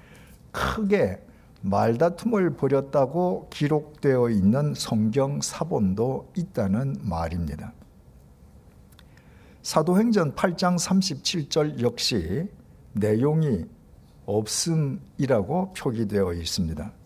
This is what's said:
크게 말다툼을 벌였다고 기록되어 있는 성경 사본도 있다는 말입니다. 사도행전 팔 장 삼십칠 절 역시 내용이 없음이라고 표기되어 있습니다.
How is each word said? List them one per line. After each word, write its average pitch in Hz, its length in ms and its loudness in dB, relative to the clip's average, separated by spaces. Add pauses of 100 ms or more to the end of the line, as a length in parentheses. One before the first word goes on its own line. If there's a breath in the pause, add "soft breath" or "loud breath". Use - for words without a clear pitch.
(520 loud breath)
크게 190 680 0 (380 loud breath)
말다툼을 160 880 2
벌였다고 139 1000 0
기록되어 143 800 2
있는 117 440 2
성경 127 680 0
사본도 127 920 -2
있다는 131 680 -2
말입니다. 82 680 -4 (1900 loud breath)
사도행전 180 720 2
팔 180 220 0
장 180 220 2
삼십칠 170 720 0
절 151 300 0
역시 117 680 -2 (440)
내용이 113 720 2 (580)
없음이라고 135 1500 -2
표기되어 104 580 0
있습니다. 82 600 -4 (140)